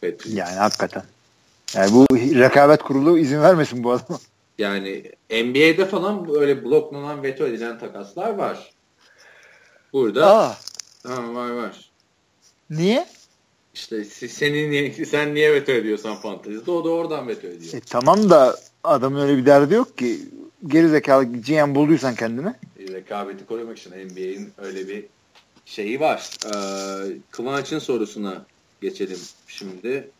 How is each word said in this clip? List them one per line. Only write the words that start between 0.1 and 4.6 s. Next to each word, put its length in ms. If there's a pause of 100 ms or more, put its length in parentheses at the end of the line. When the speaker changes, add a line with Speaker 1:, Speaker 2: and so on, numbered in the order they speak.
Speaker 2:
Yani 200
hakikaten. 480 (720)
Yani 180
bu 220
rekabet 680
kurulu 360
izin 220
vermesin 440
bu 80
adama. 260 (400)
Speaker 1:
Yani 540 (180)